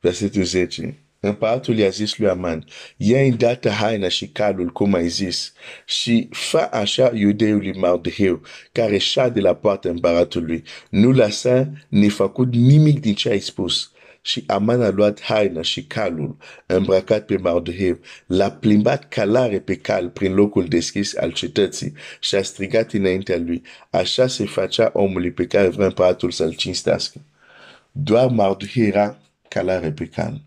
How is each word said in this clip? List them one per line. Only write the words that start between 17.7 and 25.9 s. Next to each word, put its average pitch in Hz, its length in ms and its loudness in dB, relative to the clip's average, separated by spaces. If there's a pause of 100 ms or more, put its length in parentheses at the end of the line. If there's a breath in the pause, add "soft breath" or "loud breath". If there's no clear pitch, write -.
l-a 98 240 0
plimbat 110 580 2
călare 110 520 0
pe 92 160 -4
cal 92 320 -4
prin 95 260 -2
locul 101 300 2
deschis 85 520 -2
al 80 160 -4
cetății 90 600 -4 (280 loud breath)
și - 140 -4
a 98 80 2
strigat 98 500 -4
înaintea 95 460 0
lui, 85 240 -4 (280 loud breath)
„Așa 110 360 0
se 131 180 -4
făcea 98 480 0
omului 92 380 0
pe 87 160 -4
care 98 220 2
vrea 98 180 0
împăratul 90 440 0